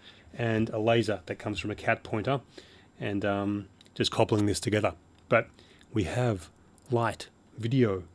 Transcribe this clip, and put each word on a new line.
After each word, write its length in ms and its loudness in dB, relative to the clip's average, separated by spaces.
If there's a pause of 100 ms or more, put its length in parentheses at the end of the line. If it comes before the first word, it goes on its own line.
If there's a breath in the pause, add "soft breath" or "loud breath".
(340 loud breath)
and 360 0
a 80 -4
laser 480 2
that 120 -8
comes 220 -6
from 100 -6
a 60 -6
cat 260 0
pointer. 380 -2 (600 loud breath)
And, 240 -4
um, 440 -2 (260)
just 160 0
coupling 360 2
this 140 0
together. 340 0 (340)
But 200 2 (440 soft breath)
we 120 0
have 460 -2 (400)
light, 380 -2 (300)
video 460 2 (100)